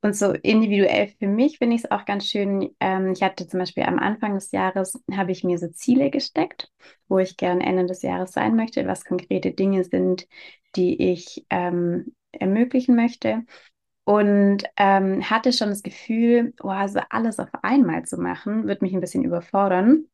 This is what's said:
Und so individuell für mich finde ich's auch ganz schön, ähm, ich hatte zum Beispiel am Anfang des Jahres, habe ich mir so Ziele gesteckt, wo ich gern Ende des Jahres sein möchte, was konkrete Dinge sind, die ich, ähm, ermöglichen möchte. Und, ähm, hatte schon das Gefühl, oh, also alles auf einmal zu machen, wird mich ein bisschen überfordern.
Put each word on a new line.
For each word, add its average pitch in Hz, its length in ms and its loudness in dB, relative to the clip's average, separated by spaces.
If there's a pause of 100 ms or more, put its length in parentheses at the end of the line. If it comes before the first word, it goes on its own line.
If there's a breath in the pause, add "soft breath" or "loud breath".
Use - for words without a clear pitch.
Und - 140 0
so 202 160 2
individuell 208 760 2 (100)
für 202 80 -2
mich 233 300 2
finde 233 180 2
ich's 233 160 -4
auch 208 140 -4
ganz 202 220 -4
schön, 196 520 -2
ähm, 190 320 0
ich 185 100 -2
hatte 190 260 -2
zum 185 120 -4
Beispiel - 240 -4
am - 160 0
Anfang 208 360 -2
des - 160 -8
Jahres, 190 460 -2 (140)
habe 190 220 -2
ich 180 100 -8
mir 180 140 0
so 170 100 -6
Ziele 262 420 0
gesteckt, - 640 -6 (380 soft breath)
wo 190 100 2
ich 185 160 -2
gern 180 240 0
Ende 185 260 0
des 185 160 -6
Jahres 185 300 -4
sein 220 240 0
möchte, 220 320 -2
was 185 160 -6
konkrete 185 480 -4
Dinge 190 320 0
sind, 185 440 -2 (480 loud breath)
die 180 360 2
ich, - 380 -8
ähm, 175 680 -2 (160)
ermöglichen 240 640 0
möchte. 233 480 -2 (640 loud breath)
Und, 202 580 4 (140)
ähm, 196 520 2
hatte 226 240 2
schon 214 160 -2
das 202 140 -6
Gefühl, 233 680 0 (100)
oh, 196 60 -4
also 196 400 -2
alles 226 300 -2
auf 196 100 -6 (120)
einmal 208 440 2
zu - 120 -8
machen, 202 500 -4
wird 196 140 -2
mich 190 120 -2
ein 185 80 -2
bisschen 180 240 -2
überfordern. 196 880 2